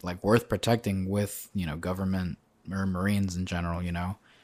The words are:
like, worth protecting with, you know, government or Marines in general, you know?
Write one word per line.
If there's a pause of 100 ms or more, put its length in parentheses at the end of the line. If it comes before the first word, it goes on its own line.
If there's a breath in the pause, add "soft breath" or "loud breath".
like,
worth
protecting
with,
you
know,
government (340)
or
Marines
in
general,
you
know? (260 soft breath)